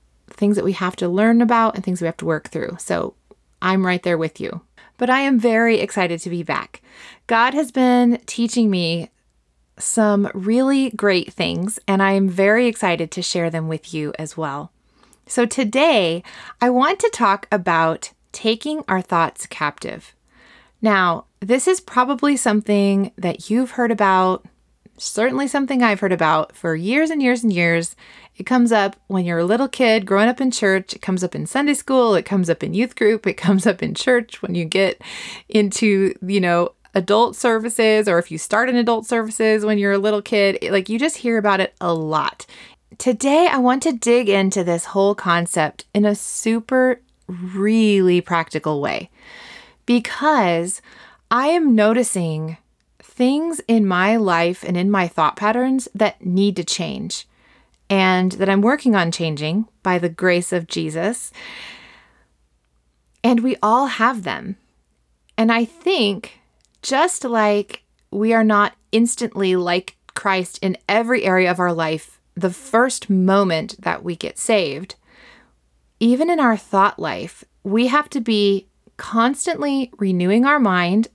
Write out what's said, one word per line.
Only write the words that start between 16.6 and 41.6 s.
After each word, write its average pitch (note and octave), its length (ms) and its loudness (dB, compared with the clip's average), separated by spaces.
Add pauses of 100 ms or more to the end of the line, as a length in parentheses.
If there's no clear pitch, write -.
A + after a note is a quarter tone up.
I A#3+ 80 2
want C4+ 300 2
to A4+ 100 0
talk G3+ 420 0
about E3 600 0 (200)
taking C#4+ 560 -4
our F#3+ 140 0
thoughts E3+ 440 -2
captive. - 720 -10 (640)
Now, F#3+ 440 0 (140)
this A#3+ 280 0
is F#4 120 2
probably C4+ 560 0
something G3+ 840 0
that - 320 -6
you've A#3+ 220 0
heard A#3+ 200 0
about, F#3+ 540 2 (520)
certainly B3+ 500 -2
something C4+ 340 -2
I've G#3+ 200 2
heard G3 100 0
about D#3+ 440 0
for E3 200 -4
years B3 340 0
and D#4 140 -2
years B3 200 0
and A3 100 2
years. E3+ 420 0 (400)
It F#3 100 -14
comes A#3+ 260 2
up G3+ 240 2 (120)
when F#3 180 -2
you're E3+ 140 -2
a E3+ 60 2
little A#3+ 220 2
kid A3 380 0
growing G3+ 240 4
up B3 120 -4
in C4 100 0
church. F#3+ 420 0
It - 80 -16
comes F#3 220 -2
up F3 120 -6
in D3+ 100 -6
Sunday C#4+ 280 0
school. B3+ 420 2
It E3 100 0
comes F#3 240 0
up E3 140 -2
in D#3 100 -6
youth A3+ 220 -2
group. A3 300 2
It F#3+ 100 -2
comes F#3+ 300 2
up G3 160 2
in E3 140 -4
church A#3+ 460 0
when F#3 140 -6
you F3 100 -2
get F#3 360 0 (460)
into, G3+ 760 2
you F#3+ 200 0
know, F3 320 0 (200)
adult G#3 420 0
services, A3 720 0
or F3 120 2
if - 120 -6
you D#3 60 -10
start G#3 320 -2
in B3 60 0
adult A3+ 300 0
services A3 600 0
when G#3+ 120 0
you're G3+ 160 0
a G3 40 2
little G#3 240 0
kid. G3+ 400 0
It, F3 100 -4
like, F#3+ 180 0
you A3 100 -2
just D#4 180 -2
hear A#3 200 -2
about G3+ 220 2
it F#3 220 -2